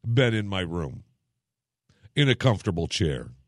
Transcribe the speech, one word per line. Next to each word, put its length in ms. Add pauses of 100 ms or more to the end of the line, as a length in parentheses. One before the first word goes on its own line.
been 300
in 160
my 140
room 420 (1120)
in 140
a 40
comfortable 540
chair 440 (160)